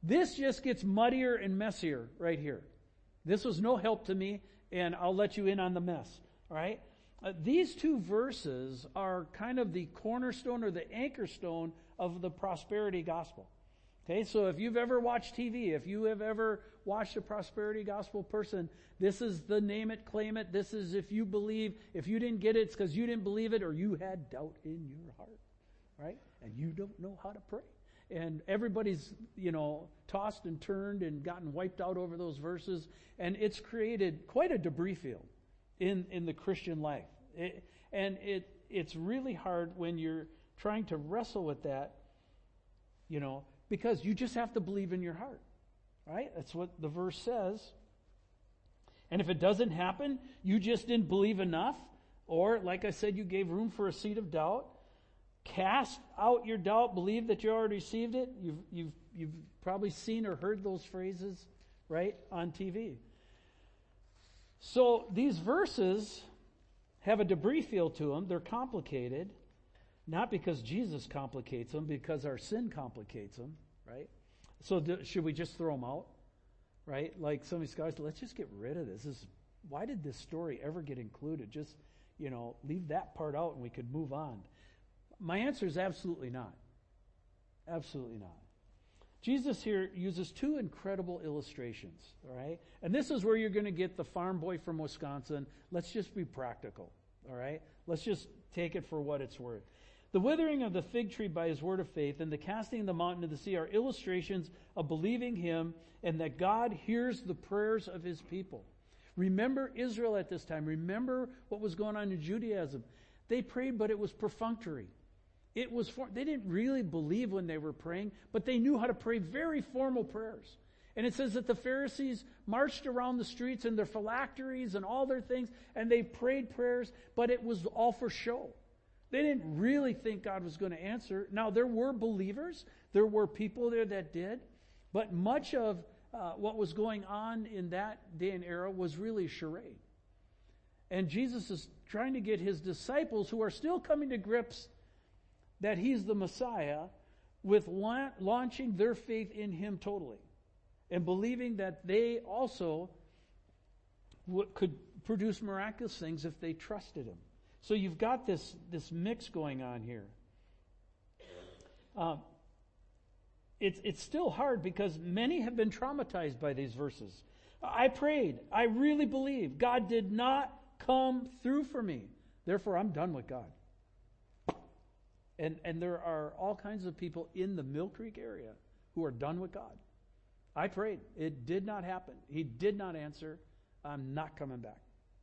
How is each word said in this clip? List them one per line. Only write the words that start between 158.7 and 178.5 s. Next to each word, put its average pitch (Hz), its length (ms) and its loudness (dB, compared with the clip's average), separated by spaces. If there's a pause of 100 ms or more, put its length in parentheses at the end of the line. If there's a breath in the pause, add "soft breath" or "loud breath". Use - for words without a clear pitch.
this 165 220 -6
mix 175 380 -2
going 143 320 -2
on 123 180 -6
here. 110 260 -8 (1900 loud breath)
Uh, 165 200 -2 (1400)
it's, 196 240 2
it's 190 200 -4
still 320 260 0
hard 226 340 2
because 180 360 0
many 220 420 2
have 233 160 0
been 220 140 4
traumatized 190 680 -2
by 143 140 2
these 131 220 -2
verses. 120 480 -6 (400 soft breath)
"I 247 260 6
prayed. 262 520 2 (120)
I 220 120 6
really 285 420 6
believe. 254 500 0
God 240 320 4
did 214 240 2
not 262 400 4 (260)
come 262 480 4 (160)
through 277 220 4
for 254 180 -4
me. 151 200 -2 (420 soft breath)
Therefore, 190 320 2
I'm 202 140 4
done 170 240 0
with 127 120 -6
God." 127 240 -8 (1900)
And, 160 260 -2
and 165 180 -2
there 175 180 -2
are 156 380 -2
all 196 160 0
kinds 202 320 -6
of 160 100 -6
people 165 380 -6
in 185 220 -2
the 160 60 -4
Mill 143 260 -2
Creek 220 280 -12
area 170 360 -10 (420 soft breath)